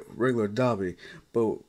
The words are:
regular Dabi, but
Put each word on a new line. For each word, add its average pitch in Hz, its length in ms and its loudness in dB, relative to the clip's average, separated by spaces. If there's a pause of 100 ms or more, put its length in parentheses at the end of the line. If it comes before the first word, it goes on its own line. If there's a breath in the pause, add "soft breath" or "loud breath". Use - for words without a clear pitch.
regular 117 400 0
Dabi, 104 480 0 (360 loud breath)
but 113 380 2